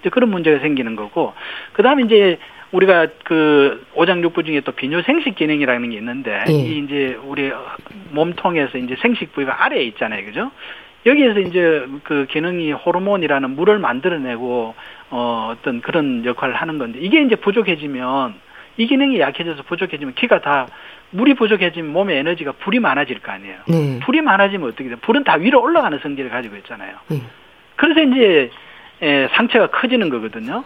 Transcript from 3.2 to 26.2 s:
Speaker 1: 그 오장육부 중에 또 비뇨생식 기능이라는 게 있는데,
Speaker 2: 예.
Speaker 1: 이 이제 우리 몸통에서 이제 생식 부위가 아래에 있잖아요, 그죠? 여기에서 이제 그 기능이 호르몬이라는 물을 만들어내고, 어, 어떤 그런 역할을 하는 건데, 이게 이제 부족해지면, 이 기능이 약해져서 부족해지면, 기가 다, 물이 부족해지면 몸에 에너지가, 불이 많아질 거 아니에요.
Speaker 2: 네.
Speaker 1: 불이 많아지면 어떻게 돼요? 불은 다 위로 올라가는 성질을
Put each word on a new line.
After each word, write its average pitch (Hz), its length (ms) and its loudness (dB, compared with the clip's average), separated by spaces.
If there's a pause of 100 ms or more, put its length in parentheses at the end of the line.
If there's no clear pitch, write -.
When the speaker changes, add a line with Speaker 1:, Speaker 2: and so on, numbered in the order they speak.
Speaker 1:
그 147 600 4 (100)
오장육부 170 480 2
중에 151 180 -2
또 131 100 -8
비뇨생식 196 640 -2
기능이라는 135 540 0
게 113 80 -8
있는데, 113 500 -6
Speaker 2:
예. 160 60 4
Speaker 1:
이 151 260 0
이제 139 440 -4
우리 139 280 -4 (600)
몸통에서 160 640 0
이제 127 240 -6
생식 226 320 0
부위가 139 320 -2
아래에 254 180 0
있잖아요, 107 420 -6
그죠? 143 260 -6 (540)
여기에서 247 340 4
이제 170 460 2 (180)
그 143 260 0
기능이 165 420 -2
호르몬이라는 170 840 0
물을 202 240 4
만들어내고, 123 960 -4 (340)
어, 117 440 -4
어떤 120 280 -6
그런 135 420 -2
역할을 123 320 -4
하는 156 220 -6
건데, 120 240 -8
이게 202 200 2
이제 240 140 2
부족해지면, 143 1000 -2 (420)
이 226 100 0
기능이 269 320 2
약해져서 151 440 -2
부족해지면, 151 520 -6
기가 233 240 2
다, 139 280 0 (420)
물이 254 240 4
부족해지면 175 580 0
몸에 180 280 0
에너지가, 160 340 -4
불이 208 260 -2
많아질 139 400 -2
거 - 140 -12
아니에요. 95 220 -16 (120)
Speaker 2:
네. 147 360 0
Speaker 1:
불이 302 180 2
많아지면 196 480 2
어떻게 131 160 -10
돼요? 117 160 -8
불은 269 240 2
다 - 80 4
위로 226 280 4
올라가는 269 380 2
성질을 139 300 -8